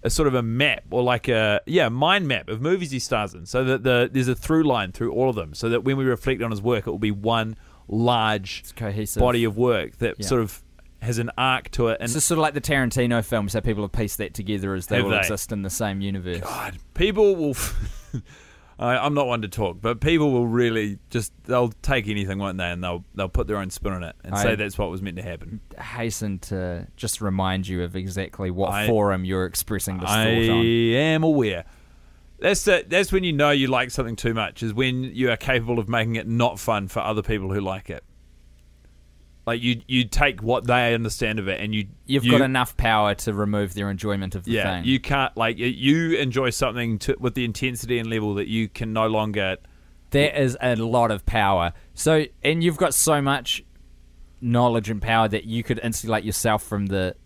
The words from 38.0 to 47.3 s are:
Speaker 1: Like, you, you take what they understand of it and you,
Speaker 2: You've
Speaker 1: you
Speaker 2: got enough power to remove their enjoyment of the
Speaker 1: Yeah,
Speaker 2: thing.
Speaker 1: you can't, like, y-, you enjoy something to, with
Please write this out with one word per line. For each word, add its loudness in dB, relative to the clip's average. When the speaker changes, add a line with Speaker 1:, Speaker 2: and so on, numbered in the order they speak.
Speaker 1:
Like, -2
you, 0
you 2
take 2
what 0
they 4
understand -2
of -4
it -2
and -4
you, 0
Speaker 2:
You've 0
Speaker 1:
you 6
Speaker 2:
got 8
enough 0
power 4
to -4
remove 0
their -4
enjoyment -4
of -8
the -2
Speaker 1:
Yeah, 0
Speaker 2:
thing. -8
Speaker 1:
you 2
can't, -2
like, 0
y-, -4
you 2
enjoy 0
something -2
to, 0
with -2